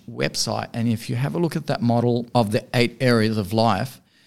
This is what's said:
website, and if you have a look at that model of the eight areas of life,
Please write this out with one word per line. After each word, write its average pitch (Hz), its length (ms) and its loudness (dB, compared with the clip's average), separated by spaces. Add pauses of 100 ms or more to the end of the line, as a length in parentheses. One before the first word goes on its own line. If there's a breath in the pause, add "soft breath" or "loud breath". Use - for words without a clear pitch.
(100)
website, 117 640 -4
and 117 160 -2
if 113 220 -2
you 113 60 -4
have 143 180 -4
a 165 40 -4
look 165 180 0
at 160 100 -8
that 127 160 -4
model 120 520 2
of 107 180 2
the 127 200 0
eight 120 280 2
areas 113 360 2
of 98 160 -4
life, 110 480 0 (260 soft breath)